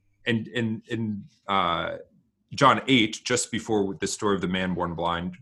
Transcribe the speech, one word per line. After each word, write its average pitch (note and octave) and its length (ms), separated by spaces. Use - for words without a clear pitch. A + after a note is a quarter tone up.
and, A2+ 240
and, A2+ 420
and, A2 340
uh, E2+ 480
John A#2+ 340
eight, B2 360
just - 280
before G2+ 480
the G2 60
story G2+ 280
of F2+ 60
the F2+ 80
man F#2 260
born E2+ 200
blind, E2+ 480